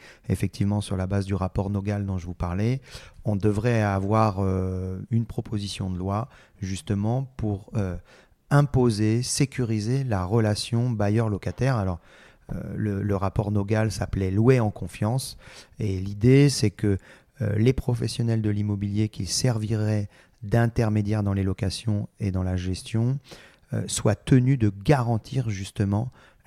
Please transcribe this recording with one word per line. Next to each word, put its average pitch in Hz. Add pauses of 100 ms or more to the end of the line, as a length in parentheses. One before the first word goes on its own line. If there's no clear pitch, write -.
(300)
effectivement 101
sur 98
la 92
base 98
du 98
rapport 92
Nogal 101
dont 95
je 85
vous 90
parlais, 101 (440)
on 107
devrait 107
avoir, 101
euh, 92 (120)
une 117
proposition 101
de 90
loi 98 (300)
justement 104
pour, 101
euh, 92 (520)
imposer, 123
sécuriser 127
la 101
relation 113
bailleur-locataire. 107
Alors, 95 (560)
euh, - (140)
le, 101
le 101
rapport 98
Nogal 104
s'appelait -
Louer 117
en 107
confiance, 110 (420)
et 98
l'idée, 117
c'est 110
que, 101 (440)
euh, 104
les 120
professionnels 117
de 107
l'immobilier 104
qui -
serviraient 107 (320)
d'intermédiaires 107
dans 101
les 98
locations 104 (120)
et 101
dans 92
la 92
gestion, 110 (540)
euh, 110
soient -
tenus 131
de 107 (100)
garantir 120
justement 101 (380)